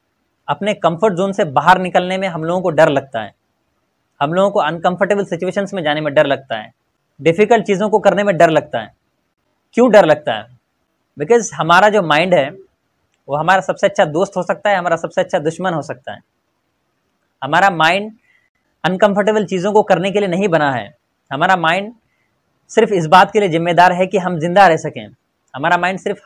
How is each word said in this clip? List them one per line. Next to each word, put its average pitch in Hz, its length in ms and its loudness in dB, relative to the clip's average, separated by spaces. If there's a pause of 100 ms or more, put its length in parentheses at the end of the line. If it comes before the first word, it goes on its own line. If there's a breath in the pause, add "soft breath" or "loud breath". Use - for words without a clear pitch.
(480)
अपने 196 260 -4
कंफर्ट 170 400 -2
जोन 196 180 -2
से 196 120 -4
बाहर 156 340 2
निकलने 185 400 -2
में 190 100 -4
हम 165 160 -8
लोगों 175 180 -2
को 175 80 -2
डर 156 180 4
लगता 135 320 -4
है, 101 140 -12 (840)
हम 147 140 -2
लोगों 190 160 2
को 208 100 0
अनकंफर्टेबल 180 640 -2
सिचुएशंस 185 500 -6
में 185 80 -4
जाने 151 180 -2
में 151 140 -6
डर 147 120 4
लगता 135 300 -4
है, 107 160 -14 (480)
डिफिकल्ट 196 460 2
चीज़ों 202 220 -2
को 208 100 2
करने 190 260 2
में 202 120 0
डर 170 140 4
लगता 139 300 -2
है। 107 200 -16 (720)
क्यों 240 180 2
डर 196 140 8
लगता 147 300 2
है? 113 240 -12 (600)
Because 220 360 0
हमारा 175 340 4
जो 208 140 2
माइंड 165 320 0
है, 143 160 2 (760)
वो 139 80 -4
हमारा 180 240 2
सबसे 185 260 -2
अच्छा 196 180 0
दोस्त 170 320 -2
हो 180 60 -2
सकता 185 280 -4
है, 202 60 2
हमारा 175 200 -2
सबसे 165 240 -6
अच्छा 180 180 -4
दुश्मन 165 360 -4
हो 147 80 -4
सकता 131 300 -14
है। 104 80 -20 (1200)
हमारा 170 280 2
माइंड 180 420 0 (720)
अनकंफर्टेबल 185 600 0
चीज़ों 185 280 -4
को 208 100 4
करने 190 280 0
के 202 100 -2
लिए 196 80 -2
नहीं 196 200 -2
बना 151 240 0
है। 110 220 -10 (380)
हमारा 175 240 0
माइंड 180 360 -2 (760)
सिर्फ 220 240 0
इस 170 140 0
बात 185 260 6
के 214 80 0
लिए 202 80 2
जिम्मेदार 170 440 2
है 185 140 -2
कि 190 120 -2
हम 180 200 -4
जिंदा 175 280 4
रह 160 100 4
सकें। 135 320 -10 (460)
हमारा 165 240 -2
माइंड 180 200 -4
सिर्फ 202 280 -8